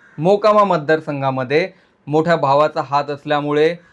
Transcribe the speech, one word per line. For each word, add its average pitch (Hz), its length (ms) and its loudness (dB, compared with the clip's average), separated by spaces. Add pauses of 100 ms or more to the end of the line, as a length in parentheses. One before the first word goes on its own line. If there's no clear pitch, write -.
(180)
मोकामा 202 460 4
मतदारसंघामध्ये 147 1040 -2 (360)
मोठ्या 160 300 0
भावाचा 151 460 0
हात 143 220 -2
असल्यामुळे, 147 720 -2 (160)